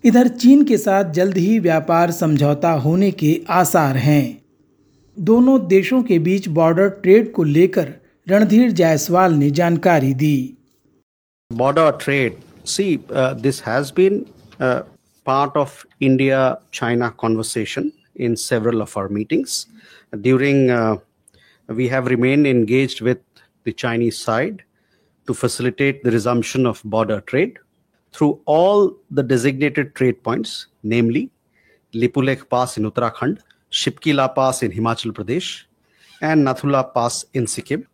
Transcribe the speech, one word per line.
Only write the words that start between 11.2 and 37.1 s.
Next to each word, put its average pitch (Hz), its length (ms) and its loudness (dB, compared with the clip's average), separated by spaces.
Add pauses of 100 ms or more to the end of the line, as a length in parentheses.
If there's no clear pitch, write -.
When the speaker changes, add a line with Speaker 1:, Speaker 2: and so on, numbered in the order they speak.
Speaker 2:
Border 143 480 2
trade, 139 340 -2 (320)
see, 196 260 -2 (180)
uh, 131 260 -2
this 131 260 -2
has 135 300 -4
been, 190 340 2 (340)
uh, 127 220 -2 (440)
part 139 300 -2
of 143 300 -6 (160)
India-China 131 1080 0 (120)
conversation 113 680 -4 (280)
in 117 180 -2
several 113 460 -4
of 104 160 -10
our 98 120 -8
meetings। 110 460 -6 (680)
During, 131 380 2 (100)
uh, 110 280 0 (720)
we 120 180 -4
have 131 200 -2
remained 127 400 2
engaged 127 540 0
with 123 220 -2 (420)
the 113 60 -4
Chinese 117 480 -4
side 143 440 -4 (640)
to 123 60 -4
facilitate 131 680 -4
the 120 80 0
resumption 120 540 -2
of 110 200 -4
border 107 360 -2
trade 175 380 -4 (540)
through 151 180 0 (140)
all 185 500 2 (160)
the 139 120 -2
designated 135 720 -2
trade 127 280 -2
points, - 440 -8 (160)
namely 117 460 -2 (640)
Lipulekh 127 560 -2
Pass 123 280 -2
in 104 140 -4
Uttarakhand, 120 460 -4 (340)
Shipki - 420 -4
La 135 160 0
Pass 131 340 -2
in 104 80 -4
Himachal 113 420 -4
Pradesh 117 380 -6 (720)
and 156 240 2
Nathula 131 480 0
Pass 120 400 -4